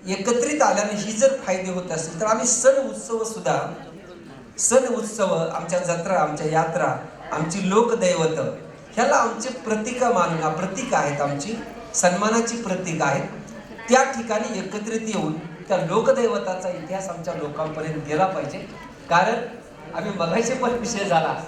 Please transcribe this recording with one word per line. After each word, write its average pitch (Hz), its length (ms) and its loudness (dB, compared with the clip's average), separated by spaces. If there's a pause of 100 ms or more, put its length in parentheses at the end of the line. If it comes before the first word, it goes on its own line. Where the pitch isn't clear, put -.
(120)
एकत्रित 240 500 2
आल्याने 208 320 4
ही 185 180 -4
जर 269 240 6 (100)
फायदे 185 240 -2
होत 180 200 -4
असतील, 160 300 -4
तर 214 60 2
आम्ही 233 200 2
सण - 280 6
उत्सव 226 500 -2
सुद्धा, - 360 -2 (960)
सण 247 280 4
उत्सव, 196 640 0
आमच्या 165 300 -2
जत्रा, 170 420 0
आमच्या 151 260 0
यात्रा, 156 500 2 (360)
आमची 180 380 -2
लोकदैवत, 185 680 4 (560)
ह्याला 269 220 4
आमचे 226 320 2
प्रतीक 240 560 -2
मानून, 165 500 2
प्रतीक 185 400 -2
आहेत, 143 260 2
आमची 143 340 -2 (400)
सन्मानाची 214 680 2
प्रतीक 165 400 -2
आहेत. 139 260 0 (600)
त्या 262 160 8
ठिकाणी 226 540 -2
एकत्रित 208 440 -6
येऊन 165 360 -2
त्या - 380 -4
लोकदैवताचा 196 920 2
इतिहास 180 400 -6
आमच्या 165 260 -6
लोकांपर्यंत 156 720 -4
गेला 160 200 4
पाहिजे. 190 320 -4 (520)
कारण 196 240 4 (600)
आम्ही 196 220 -4
मगाशी 202 380 0
पण 254 160 0
विषय 196 340 -2
झाला 160 280 2 (160)